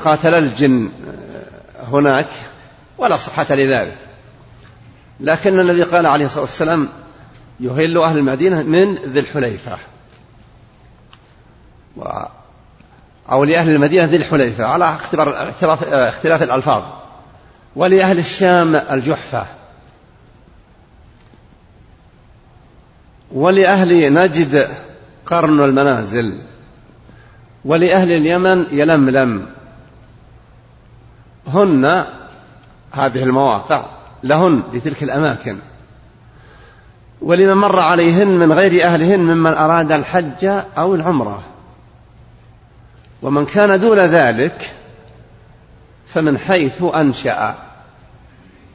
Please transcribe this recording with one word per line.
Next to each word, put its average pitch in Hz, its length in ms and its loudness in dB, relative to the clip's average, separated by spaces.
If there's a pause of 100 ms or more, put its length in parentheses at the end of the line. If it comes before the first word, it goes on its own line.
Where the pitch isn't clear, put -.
قاتل 156 300 2
الجن 127 560 0 (1040)
هناك، 143 340 2 (720)
ولا 180 180 0
صحة - 380 -6
لذلك، 127 420 -2 (1200)
لكن 165 400 0
النبي 175 220 2
قال 170 240 0
عليه 147 200 2
الصلاة 147 140 -6
والسلام: 156 480 -4 (720)
"يهل 156 380 -2
أهل 160 200 2
المدينة 147 440 0
من 180 320 0
ذي 143 260 -4
الحليفة"، 117 580 -8 (2250)
و-، - 120 -14 (1200)
أو 135 140 2
لأهل 165 260 2
المدينة 151 340 4
ذي 160 120 2
الحليفة 131 480 -2
على 156 200 0 (100)
اختبار-، 151 540 -4
اختلاف، 160 360 -2
اختلاف 151 580 0
الألفاظ، 127 400 -2 (920)
ولأهل 185 420 2
الشام 175 580 2
الجحفة، 135 720 -4 (3750)
ولأهل 175 840 4
نجد 156 540 2 (580)
قرن 156 380 2
المنازل، 120 760 -2 (1300)
ولأهل 170 480 2
اليمن 175 580 2
يلملم. 135 760 2 (2000)
هن 160 600 2 (840)
هذه 135 300 -2
المواقع 131 600 0 (380)
لهن، 151 400 2 (100)
لتلك 123 300 -8
الأماكن، 127 560 -4 (1600)
ولمن 180 320 2
مر 196 260 2
عليهن 170 480 2
من 170 240 4
غير 175 320 4
أهلهن 175 360 2
ممن 165 340 2
أراد 156 380 0
الحج 156 520 -2 (340)
أو 185 160 0
العمرة، 131 480 -4 (1800)
ومن 143 240 -2
كان 202 340 2
دون 214 180 4
ذلك 156 760 2 (1400)
فمن 156 300 -2
حيث 175 440 -2
أنشأ، 135 760 -2 (1160)